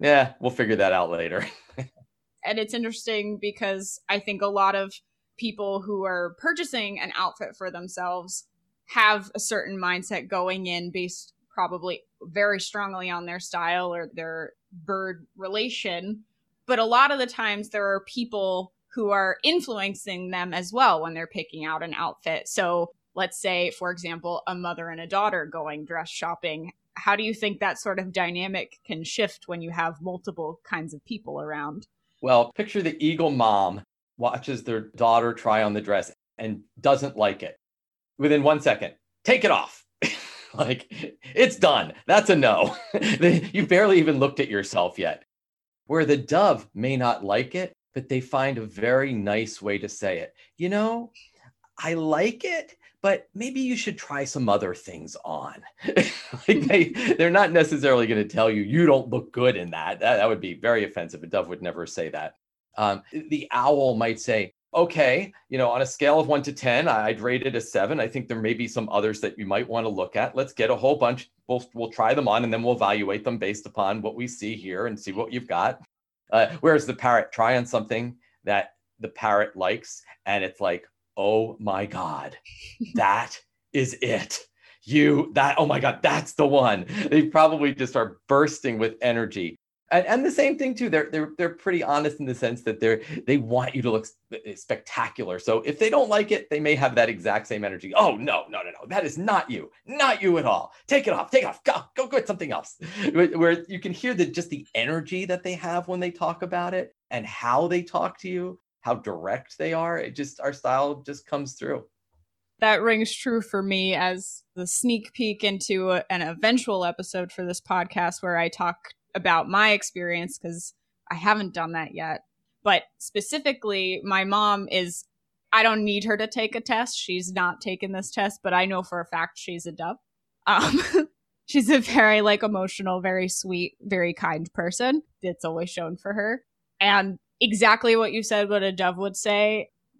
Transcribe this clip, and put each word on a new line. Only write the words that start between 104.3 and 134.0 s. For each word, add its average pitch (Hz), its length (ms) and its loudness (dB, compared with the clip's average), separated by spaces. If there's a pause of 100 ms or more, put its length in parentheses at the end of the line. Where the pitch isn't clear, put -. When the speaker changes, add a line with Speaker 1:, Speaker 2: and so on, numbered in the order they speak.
Speaker 1:
the 143 240 -12
energy 160 520 -4
that 180 180 -4
they 180 100 -6
have 175 320 -6
when 180 140 -6
they 180 100 -4
talk 175 320 -4
about 175 320 -4
it 180 220 -6 (140)
and 117 160 -6
how 131 420 0
they 180 140 0
talk 180 380 -4
to 185 80 -12
you, 180 300 -6 (220)
how 120 140 -2
direct 101 640 -8
they 160 160 -4
are. 165 240 -2
It 120 180 -8
just, 143 240 -10
our 135 140 -4
style 135 480 -2
just 143 240 -14
comes 139 260 -6
through. 135 320 -8 (760)
Speaker 2:
That 214 220 4
rings 226 320 2
true 226 280 -2
for 196 200 -4
me 190 320 0
as 185 500 -4 (100)
the 180 120 -8
sneak 226 480 -2
peek 214 280 -4
into 190 480 0
a, 180 200 0
an 180 120 -2
eventual 196 640 0
episode 180 480 -6
for 180 120 -8
this 180 160 -6
podcast 175 640 -2
where 180 160 -2
I 170 100 0
talk 175 280 -4 (380)
about 175 340 2
my 208 240 4
experience, 175 640 -4
'cause 170 360 -12 (360)
I 170 60 -6
haven't 196 380 2
done 165 180 -4
that 160 220 -6
yet. 160 260 -6 (420)
But 190 220 4 (140)
specifically, 208 1080 -4
my 190 200 2
mom 202 460 2
is, 180 340 -2 (480)
I 220 120 6
don't 214 200 4
need 202 200 0
her 214 120 0
to 220 120 -2
take 220 260 -4
a 226 60 -4
test. 233 360 -2
She's 180 360 -6
not 180 280 -2
taken 190 320 -6
this 185 200 -8
test, 208 320 -2
but 180 100 0
I 180 100 4
know 190 180 -2
for 175 180 -6
a 165 60 -8
fact 165 320 -6
she's 175 280 -10
a 170 60 -10
dove. 170 240 -8 (500)
Um, 185 340 4
<laughs> - 640 -2
she's 240 220 2
a 277 120 8
very, 214 420 4
like, 208 220 4
emotional, 190 560 -2
very 185 280 0
sweet, 180 520 -4
very 180 340 0